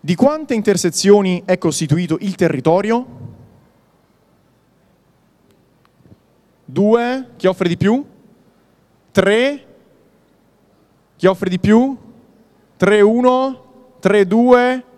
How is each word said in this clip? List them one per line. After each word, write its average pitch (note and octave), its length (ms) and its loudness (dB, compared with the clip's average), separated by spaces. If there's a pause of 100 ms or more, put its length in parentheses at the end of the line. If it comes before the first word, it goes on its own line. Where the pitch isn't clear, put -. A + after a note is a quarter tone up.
Di D3+ 140 -4
quante D4 380 0
intersezioni G3 920 0
è F3+ 120 0
costituito E3 600 -4
il G3 160 -8
territorio? F3+ 680 -2 (3500)
Due? A#3 720 -2
Chi F3+ 100 -2
offre F3+ 220 -2
di E3+ 80 -4
più? A3+ 280 0 (1080)
Tre? A3+ 520 0 (1500)
Chi - 100 -6
offre F#3+ 240 0
di F#3 80 -4
più? A#3 380 2 (800)
Tre, G#3 240 0
uno? B3+ 1000 -2
Tre, G3+ 260 2
due? B3 560 2 (140)